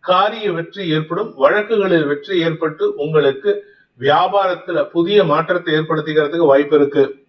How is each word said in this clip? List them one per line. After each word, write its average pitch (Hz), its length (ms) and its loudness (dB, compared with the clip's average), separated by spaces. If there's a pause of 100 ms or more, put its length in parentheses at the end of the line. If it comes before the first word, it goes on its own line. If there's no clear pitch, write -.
காரிய 208 480 0
வெற்றி 165 360 -8
ஏற்படும், 165 480 -4
வழக்குகளில் 190 680 0
வெற்றி 143 320 -6
ஏற்பட்டு 156 480 -2 (100)
உங்களுக்கு 147 560 0 (480)
வியாபாரத்துல 170 880 0
புதிய 175 360 2
மாற்றத்தை 160 500 0
ஏற்படுத்திக்கிறதுக்கு 156 760 0
வாய்ப்பு 143 260 2
இருக்கு. 139 280 2 (240)